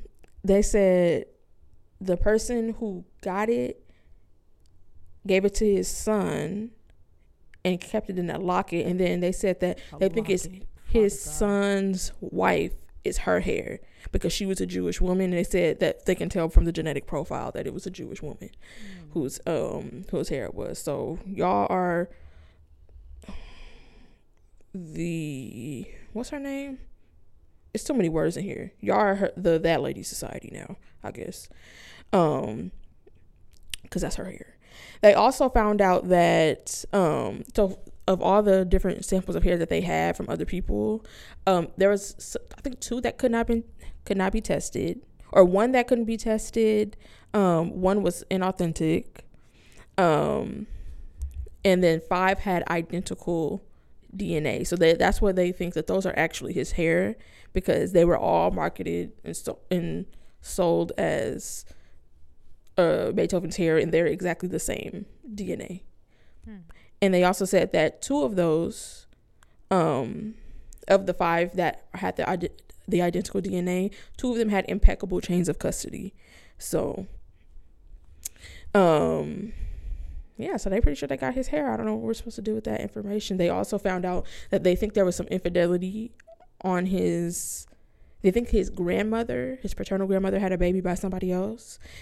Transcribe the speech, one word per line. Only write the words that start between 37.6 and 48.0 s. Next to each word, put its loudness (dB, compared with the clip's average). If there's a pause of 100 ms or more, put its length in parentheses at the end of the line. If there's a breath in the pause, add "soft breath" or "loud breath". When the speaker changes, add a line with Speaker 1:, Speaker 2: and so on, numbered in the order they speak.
Speaker 1:
of 2
all 6
the 6
different 2
samples -2
of 4
hair 6
that 0
they 0
had 0
from -6
other -4
people, -2 (420 loud breath)
um, 2
there 4
was 0
s-, -10 (200)
I -20
think -8
two -6
that -2
could 2
not 0
been, 0 (400 loud breath)
could -2
not 2
be 0
tested, -2 (280)
or 10
one 6
that 4
couldn't 2
be -2
tested. 0 (360 soft breath)
Um, 2
one 4